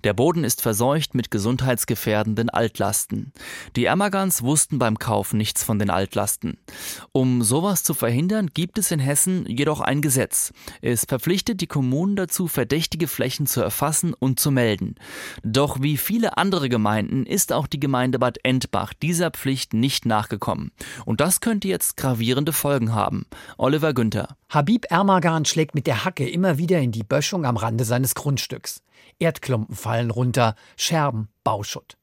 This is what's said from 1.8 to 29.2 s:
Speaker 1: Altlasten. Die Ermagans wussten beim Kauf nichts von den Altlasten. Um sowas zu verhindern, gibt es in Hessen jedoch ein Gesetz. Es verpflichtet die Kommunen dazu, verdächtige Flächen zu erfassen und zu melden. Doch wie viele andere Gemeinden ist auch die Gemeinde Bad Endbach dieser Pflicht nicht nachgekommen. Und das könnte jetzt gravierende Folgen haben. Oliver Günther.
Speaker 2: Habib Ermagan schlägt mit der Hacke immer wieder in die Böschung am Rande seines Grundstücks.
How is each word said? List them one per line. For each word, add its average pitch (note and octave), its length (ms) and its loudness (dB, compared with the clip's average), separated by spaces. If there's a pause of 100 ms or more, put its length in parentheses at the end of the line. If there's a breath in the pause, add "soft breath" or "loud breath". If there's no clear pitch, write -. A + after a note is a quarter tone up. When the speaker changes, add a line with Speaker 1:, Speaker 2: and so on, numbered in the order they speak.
Speaker 1:
Altlasten. G#2+ 840 -2 (420 loud breath)
Die A#2+ 120 2
Ermagans F#3 560 0
wussten C#3+ 360 2
beim A2 200 2
Kauf G#2 340 0
nichts G#2+ 320 0
von G#2+ 140 0
den G2+ 100 0
Altlasten. G2 720 -2 (540 loud breath)
Um B2+ 300 4
sowas D#3+ 400 2
zu D3 120 -2
verhindern, E3 580 0
gibt F3 240 -4
es G#3 140 0
in D#3 100 0
Hessen C#3+ 460 0
jedoch C#3+ 340 0
ein D3 220 2
Gesetz. C3 500 0 (300 loud breath)
Es A#2+ 240 0
verpflichtet F#3 560 -2
die E3 40 -2
Kommunen D3 480 0
dazu, F#3 320 -2
verdächtige D3+ 600 0
Flächen C3 380 -2
zu - 160 0
erfassen D#3 500 0
und C3 260 0
zu D3+ 120 2
melden. A2+ 460 2 (460 loud breath)
Doch C3 380 0
wie D3 160 2 (140)
viele A#3 100 0 (160)
andere F3 320 0
Gemeinden A2 560 2
ist - 280 0
auch C#3 160 0
die D3+ 100 -4
Gemeinde C3 400 0
Bad B2 240 2
Endbach B2 520 0
dieser E3+ 360 0
Pflicht - 440 -4
nicht B2+ 320 0
nachgekommen. G#2+ 680 -2 (320 loud breath)
Und A2 160 -2
das F3 200 2
könnte G#3 280 0
jetzt - 280 -2
gravierende B2+ 560 0
Folgen C3 400 0
haben. G2 340 0 (320 loud breath)
Oliver D3 360 2
Günther. A2 420 0 (120)
Speaker 2:
Habib D#3 420 2
Ermagan F3 540 4
schlägt D#3 320 0
mit C3+ 100 -2
der A#2+ 180 -2
Hacke C#3+ 240 -2
immer E3+ 300 0
wieder F3 220 2
in B2+ 100 2
die A2 140 -4
Böschung D3 420 0
am A#2+ 100 2
Rande A2+ 280 0
seines B2 320 0
Grundstücks. - 680 -4 (380 soft breath)